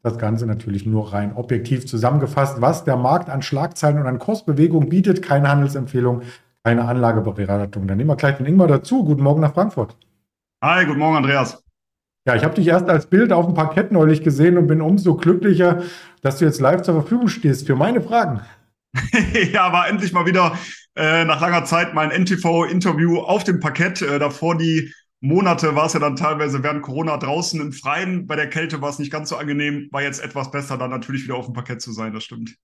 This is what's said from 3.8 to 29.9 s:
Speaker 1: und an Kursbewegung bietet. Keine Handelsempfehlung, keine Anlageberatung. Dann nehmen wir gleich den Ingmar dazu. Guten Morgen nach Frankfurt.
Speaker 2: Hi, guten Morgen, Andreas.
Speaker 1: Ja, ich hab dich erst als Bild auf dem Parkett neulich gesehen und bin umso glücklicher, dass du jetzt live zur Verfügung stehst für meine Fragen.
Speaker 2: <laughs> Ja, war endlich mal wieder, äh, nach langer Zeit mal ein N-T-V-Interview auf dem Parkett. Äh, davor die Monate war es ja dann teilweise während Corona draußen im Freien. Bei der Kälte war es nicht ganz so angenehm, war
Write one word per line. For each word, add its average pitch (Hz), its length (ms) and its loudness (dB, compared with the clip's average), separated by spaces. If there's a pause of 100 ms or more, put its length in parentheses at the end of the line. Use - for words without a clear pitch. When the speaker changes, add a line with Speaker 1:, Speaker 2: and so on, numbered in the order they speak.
Speaker 1:
und 139 60 -2
an 127 140 -4
Kursbewegung 160 720 0
bietet. 185 320 2
Keine 143 260 2
Handelsempfehlung, 127 760 0 (420)
keine 117 180 4
Anlageberatung. 101 1040 -2
Dann 98 80 -2
nehmen 135 140 0
wir 139 80 0
gleich 139 180 0
den 131 100 -6
Ingmar 175 220 4
dazu. 185 380 2
Guten 143 180 2
Morgen 147 160 4
nach 151 140 2
Frankfurt. 180 420 -2 (680)
Speaker 2:
Hi, 170 240 2
guten 147 140 -2
Morgen, 160 160 2
Andreas. 135 480 0 (640)
Speaker 1:
Ja, 123 80 4
ich 104 80 2
hab - 100 0
dich 170 140 2
erst 175 220 4
als 160 160 2
Bild 208 260 4
auf 175 140 4
dem 180 100 0
Parkett 170 380 0
neulich 156 300 4
gesehen 160 340 4
und 156 100 4
bin 156 140 2
umso 175 340 4
glücklicher, 175 680 4 (360)
dass 135 200 -2
du 175 40 4
jetzt 147 160 2
live 151 220 4
zur 175 140 2
Verfügung 220 340 2
stehst - 360 0
für 131 120 2
meine 214 240 2
Fragen. 190 400 0 (520)
Speaker 2:
<laughs> 190 600 0
Ja, 185 180 2
war 175 160 2
endlich 190 240 -4
mal 175 140 0
wieder, 180 260 2 (460)
äh, 156 260 2
nach 156 160 2
langer 170 240 2
Zeit 170 300 0
mal 156 80 0
ein 151 100 0
N-T-V-Interview 170 1080 0
auf 185 260 -2
dem 175 160 0
Parkett. 170 400 -2
Äh, 143 180 -2
davor 160 380 -2
die 160 340 -2 (340)
Monate 160 480 2
war 151 120 2
es 165 80 -2
ja 151 80 0
dann 147 160 -2
teilweise 147 460 -2
während 147 180 -4
Corona 151 340 -4
draußen 156 460 -6
im 143 100 -8
Freien. 180 560 -6
Bei 151 80 -6
der 147 140 -4
Kälte 156 320 -6
war 143 80 -6
es 143 100 -10
nicht 143 100 -6
ganz 151 200 -10
so 151 80 -8
angenehm, 147 520 -6
war 139 120 -6